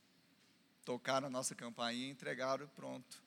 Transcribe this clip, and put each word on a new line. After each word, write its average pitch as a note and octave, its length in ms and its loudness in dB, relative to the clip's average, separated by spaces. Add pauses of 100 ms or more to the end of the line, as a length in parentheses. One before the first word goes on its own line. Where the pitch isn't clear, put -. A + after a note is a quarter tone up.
(840)
tocaram C3 420 2
a C#3 40 -4
nossa B2+ 240 0
campainha, A#2+ 560 0
entregaram, C#3 580 0
pronto. C3 580 -10